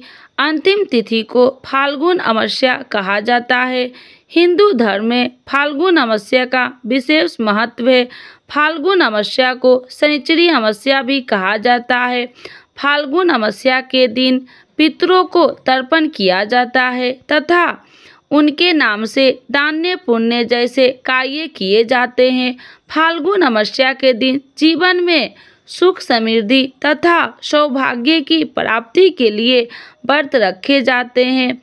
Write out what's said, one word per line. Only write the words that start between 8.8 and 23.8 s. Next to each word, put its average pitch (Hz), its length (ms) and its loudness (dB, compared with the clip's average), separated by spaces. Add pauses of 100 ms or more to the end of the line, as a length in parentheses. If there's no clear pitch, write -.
अमावस्या 240 560 0
को 254 180 4 (160)
शनिचरी 302 600 0
अमावस्या 262 520 0
भी 269 200 -2
कहा 202 360 -2
जाता 240 400 0
है। 247 280 -4 (520)
फाल्गुन 294 520 0
अमावस्या 254 520 0
के 254 260 0
दिन 254 360 0 (340)
पितरों 349 480 2
को 349 200 2 (200)
तर्पण 262 440 0
किया 190 360 0
जाता 247 440 0
है 247 220 -4 (160)
तथा 311 580 0 (440)
उनके 302 420 2
नाम 226 340 0
से 262 240 2 (200)
दान्य 311 460 -2
पुण्य 233 480 -2
जैसे 240 440 0 (180)
कार्य 269 420 -4
किए 196 360 0
जाते 247 460 0
हैं। 254 240 -2 (360)
फाल्गुन 330 520 0
अमावस्या 247 520 0